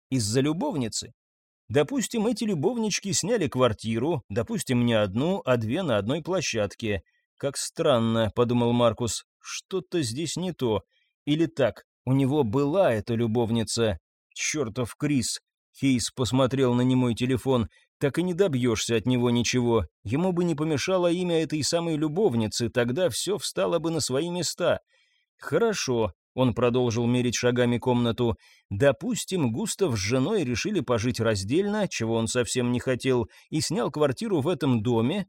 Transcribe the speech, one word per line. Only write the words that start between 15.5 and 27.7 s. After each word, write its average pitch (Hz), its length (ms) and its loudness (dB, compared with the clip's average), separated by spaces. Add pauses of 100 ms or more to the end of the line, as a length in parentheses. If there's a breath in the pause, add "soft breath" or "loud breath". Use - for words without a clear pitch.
Хейс 131 320 2
посмотрел 131 600 2
на 123 100 2
немой 127 320 2
телефон. 127 540 0 (300 soft breath)
Так 143 200 0
и 165 40 2
не 180 120 -2
добьешься 123 600 0
от 110 100 0
него 123 240 2
ничего. 120 560 2 (180)
Ему 165 280 0
бы 175 120 0
не 170 120 0
помешало 165 540 0
имя 170 320 0
этой 156 200 -2
самой 170 340 -2
любовницы, 147 720 0
тогда 123 400 0
все 170 300 -4
встало 175 400 -2
бы 165 140 -2
на 160 80 0
свои 139 280 -2
места. 175 520 -2 (580)
«Хорошо», 135 760 0 (220)
он 123 200 2
продолжил 120 520 2
мерить 123 300 2
шагами 123 420 2